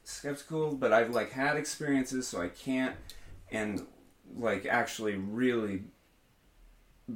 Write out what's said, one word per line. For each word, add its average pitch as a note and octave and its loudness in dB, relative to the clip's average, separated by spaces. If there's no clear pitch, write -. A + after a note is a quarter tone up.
skeptical, D3+ -4
but B2+ 4
I've, A2+ 8
like, A2 0
had C#3 2
experiences, C3+ 0
so F#2 -4
I F2 -2
can't, C3 -2
and, G#2 -2
like, A2 0
actually A2 0
really G#2 0